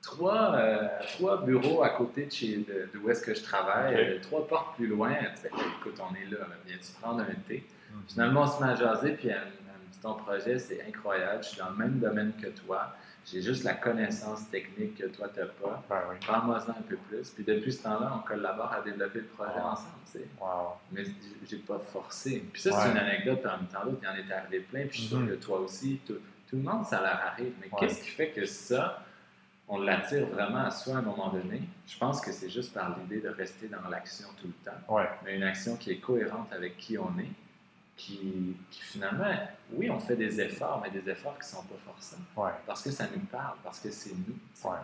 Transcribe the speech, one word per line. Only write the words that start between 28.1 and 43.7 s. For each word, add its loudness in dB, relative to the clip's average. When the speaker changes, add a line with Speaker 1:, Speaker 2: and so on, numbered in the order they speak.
Speaker 1:
que -2
ça, 0
on 0
l'attire 4
vraiment 2
à 2
soi -2
à 2
un 0
moment 0
donné ? -2
Je -14
pense 0
que -4
c'est -6
juste -6
par -2
l'idée -4
de -6
rester -8
dans -8
l'action -8
tout -10
le -10
temps. -2
Speaker 2:
Ouais. 6
Speaker 1:
Mais -2
une 2
action 0
qui -4
est 0
cohérente 0
avec -6
qui -4
on -2
est, -4
qui, -4
qui -16
finalement, -2
oui, 0
on 0
fait 2
des 0
efforts, 0
mais -4
des -4
efforts -4
qui -12
sont -10
pas -14
forçants. -16
Speaker 2:
Ouais. 2
Speaker 1:
Parce -6
que -2
ça -2
nous -4
parle, -6
parce -12